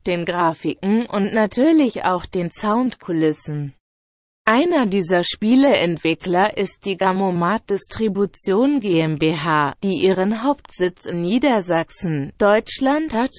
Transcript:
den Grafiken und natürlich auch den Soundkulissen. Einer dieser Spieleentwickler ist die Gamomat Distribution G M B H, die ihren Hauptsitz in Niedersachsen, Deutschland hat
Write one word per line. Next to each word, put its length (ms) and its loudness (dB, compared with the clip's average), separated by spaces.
den 180 -2
Grafiken 800 -2
und 300 -2
natürlich 680 2
auch 200 -2
den 260 -4
Soundkulissen. 1200 -2
Einer 380 2
dieser 400 2
Spieleentwickler 1300 2
ist 260 -6
die 140 -4
Gamomat 720 -2
Distribution 1080 -2
G 220 0
M 160 0
B 180 0
H, 380 0
die 220 0
ihren 380 0
Hauptsitz 640 -4
in 160 -4
Niedersachsen, 1120 -2
Deutschland 800 0
hat 240 -2